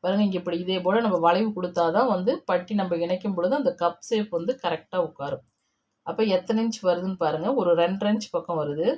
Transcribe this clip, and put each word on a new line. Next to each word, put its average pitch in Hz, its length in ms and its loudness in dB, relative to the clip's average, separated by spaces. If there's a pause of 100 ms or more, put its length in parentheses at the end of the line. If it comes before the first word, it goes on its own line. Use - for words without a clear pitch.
பாருங்க, 202 200 2
இங்க 190 140 2
இப்படி 175 220 -4
இதே 180 220 -2
போல 196 200 2
நம்ம 196 160 2
வளைவு 180 320 4
கொடுத்தாதான் 180 580 0
வந்து 190 240 2 (120)
பட்டி 180 300 -2
நம்ம 185 220 0
இணைக்கும் 180 380 -2
பொழுது 180 220 0
அந்த 262 240 0
கப் 170 200 0
ஷேப் 214 300 -2
வந்து 175 260 -2
கரெக்டா 180 440 -4
உட்காரும். 143 440 -4 (640)
அப்ப - 180 -2
எத்தனை 202 360 0
இன்ச் 226 220 -2
வருதுன்னு 185 340 0
பாருங்க. 160 360 -2
ஒரு 190 220 2
ரெண்டரை 190 340 0
இன்ச் 214 220 -2
பக்கம் 170 280 -4
வருது. 147 280 -2 (100)